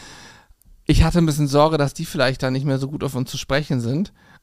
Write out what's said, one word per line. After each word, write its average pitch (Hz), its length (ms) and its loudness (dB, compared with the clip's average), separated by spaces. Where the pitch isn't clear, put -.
ich - 180 6
hatte 165 160 2
ein 170 60 4
bisschen 151 220 0
Sorge, 151 300 4
dass 143 160 0
die 165 120 -10
vielleicht 131 380 -2
da 131 80 0
nicht 131 140 -2
mehr 135 140 0
so 135 100 -4
gut - 140 -8
auf 139 120 -4
uns 131 140 -4
zu - 80 -10
sprechen 139 440 -2
sind. 139 300 -2